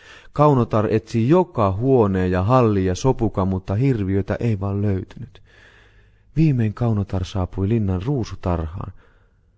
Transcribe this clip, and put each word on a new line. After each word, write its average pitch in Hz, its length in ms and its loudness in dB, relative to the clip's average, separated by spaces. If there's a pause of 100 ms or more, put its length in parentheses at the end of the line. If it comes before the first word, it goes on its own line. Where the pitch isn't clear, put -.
(320)
Kaunotar 123 580 2
etsi 113 380 0
joka 131 440 2
huoneen 101 580 2
ja 90 120 0
hallin 107 440 2
ja 90 80 0
sopukan, 101 540 0
mutta 95 260 -4
hirviötä 101 680 0
ei 113 200 0
vaan 101 220 -4
löytynyt. - 600 -6 (920)
Viimein 127 380 2
Kaunotar 101 500 -2
saapui 95 440 -4
linnan 98 340 0
ruusutarhaan, 92 920 -6 (640)